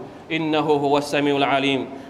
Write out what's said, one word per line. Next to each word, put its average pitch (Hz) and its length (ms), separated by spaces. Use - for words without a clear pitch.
إنه 156 340
هو 143 140
السميع 143 380
العليم. 135 500